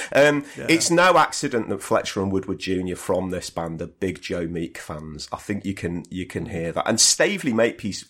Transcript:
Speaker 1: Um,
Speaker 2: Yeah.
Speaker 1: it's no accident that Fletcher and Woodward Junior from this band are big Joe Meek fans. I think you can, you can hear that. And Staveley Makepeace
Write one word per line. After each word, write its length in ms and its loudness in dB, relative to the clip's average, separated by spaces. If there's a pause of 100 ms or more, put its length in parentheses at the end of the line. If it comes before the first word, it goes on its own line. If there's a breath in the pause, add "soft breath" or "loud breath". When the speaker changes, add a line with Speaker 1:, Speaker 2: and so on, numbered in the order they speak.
(140 loud breath)
Speaker 1:
Um, 300 6 (120 loud breath)
Speaker 2:
Yeah. 120 -8
Speaker 1:
it's 240 4
no 260 8
accident 500 2
that 140 -4
Fletcher 400 0
and 80 0
Woodward 300 -2
Junior 340 -2
from 360 0
this 200 -6
band 320 -6
are 60 -6
big 340 -4
Joe 240 -4
Meek 320 -6
fans. 540 -12
I 60 -4
think 260 -6
you 100 -4
can, 340 -4
you 160 -8
can 220 -6
hear 240 -6
that. 180 -2
And 120 2
Staveley 520 2
Makepeace 580 0